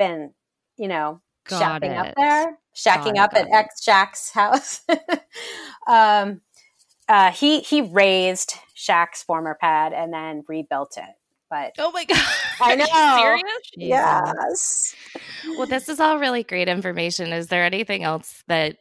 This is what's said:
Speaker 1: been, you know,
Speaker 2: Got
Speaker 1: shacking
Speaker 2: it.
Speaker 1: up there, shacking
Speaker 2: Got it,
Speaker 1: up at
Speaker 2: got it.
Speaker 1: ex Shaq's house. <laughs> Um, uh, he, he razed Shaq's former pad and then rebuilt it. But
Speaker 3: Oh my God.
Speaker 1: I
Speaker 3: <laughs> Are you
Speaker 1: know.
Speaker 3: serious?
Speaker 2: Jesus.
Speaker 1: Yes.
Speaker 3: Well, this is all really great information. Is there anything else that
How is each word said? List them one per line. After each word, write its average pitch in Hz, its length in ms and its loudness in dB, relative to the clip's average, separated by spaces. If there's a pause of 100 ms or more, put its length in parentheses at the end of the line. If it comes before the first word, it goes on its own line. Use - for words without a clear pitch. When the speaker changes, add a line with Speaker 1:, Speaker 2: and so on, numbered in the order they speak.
Speaker 1:
been, 165 340 -4 (440)
you 208 100 -8
know, 160 340 -4 (260)
Speaker 2:
Got 185 120 -4
Speaker 1:
shacking 156 320 -2
Speaker 2:
it. - 60 -6
Speaker 1:
up - 200 -6
there, 302 400 0 (160)
shacking 208 420 0
Speaker 2:
Got 208 200 4
it, - 20 4
Speaker 1:
up 190 80 2
at - 60 -12
Speaker 2:
got 220 80 8
it. 214 60 2
Speaker 1:
ex - 200 -16
Shaq's 196 460 2
house. 226 540 0
<laughs> - 60 0 (960)
Um, 208 540 4 (680)
uh, 196 220 8
he, 294 280 2
he 294 220 0
razed 185 720 2 (220)
Shaq's - 460 0
former 160 380 -4
pad 160 340 0
and 165 200 -6
then 156 340 -10
rebuilt 147 500 -8
it. 82 60 -14 (460)
But 147 280 -8
Speaker 3:
Oh 330 140 -4
my 339 140 -6
God. 285 120 2 (440)
Speaker 1:
I 247 40 4
Speaker 3:
<laughs> 240 60 6
Are - 0 -
you 262 60 2
Speaker 1:
know. 302 400 4
Speaker 3:
serious? 370 580 0
Speaker 2:
Jesus. 170 140 -8
Speaker 1:
Yes. - 1040 -2 (640)
Speaker 3:
Well, 254 100 -6
this 262 220 -6
is 302 100 -6
all 311 180 2
really 247 260 -2
great 180 260 -6
information. 175 640 -4
Is 165 140 -6
there 175 180 0
anything 190 380 -4
else 160 440 -8
that 160 340 -2